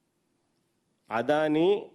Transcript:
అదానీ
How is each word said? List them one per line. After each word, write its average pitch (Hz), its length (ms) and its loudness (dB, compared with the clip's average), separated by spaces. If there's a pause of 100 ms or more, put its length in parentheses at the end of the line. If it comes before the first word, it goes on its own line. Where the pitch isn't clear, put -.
(1200)
అదానీ 151 500 0 (260)